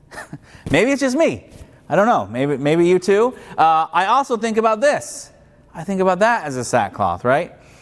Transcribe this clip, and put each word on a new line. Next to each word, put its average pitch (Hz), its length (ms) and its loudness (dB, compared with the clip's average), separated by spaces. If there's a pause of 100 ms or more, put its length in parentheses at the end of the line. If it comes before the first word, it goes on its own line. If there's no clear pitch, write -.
(200)
<laughs> - 520 -16
Maybe 196 200 2
it's 277 100 0
just 262 160 0
me. 233 320 0 (400)
I 143 60 -2
don't 202 120 4
know. 160 200 0
Maybe, 131 300 -4
maybe 151 280 2
you 180 140 4
too. 214 340 2 (240)
Uh, 160 360 2
I 180 140 0
also 254 280 0
think 220 220 -4
about 220 240 0
this. - 500 -2 (420)
I 165 120 -14
think 190 160 -2
about 185 180 2
that 220 260 0
as 139 120 -6
a 123 80 -4
sackcloth, 98 580 -2
right? 139 300 0 (280)